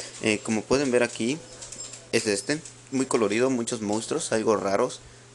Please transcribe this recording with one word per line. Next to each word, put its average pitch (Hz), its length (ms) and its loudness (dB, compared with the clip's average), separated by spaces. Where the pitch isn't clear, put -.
Eh, 110 200 4
como 110 180 0
pueden 135 300 2
ver 120 120 4
aquí, 120 360 -2
es 113 160 2
este, 110 320 0
muy 131 140 0
colorido, 117 440 2
muchos 117 300 -2
monstruos, 110 540 -2
algo 110 240 4
raros 98 420 0